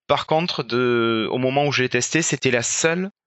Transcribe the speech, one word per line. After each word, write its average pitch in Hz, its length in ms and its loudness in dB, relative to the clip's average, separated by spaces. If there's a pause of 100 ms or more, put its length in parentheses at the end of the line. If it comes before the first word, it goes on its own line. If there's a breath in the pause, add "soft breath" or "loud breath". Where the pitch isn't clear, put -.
Par - 200 0
contre, 160 380 0
de, 117 680 0
au 127 60 -2
moment 131 280 0
où 143 60 0
je 127 100 0
l'ai 127 80 0
testée, 123 320 0
c'était 139 300 0
la 120 100 2
seule 175 480 -2 (180)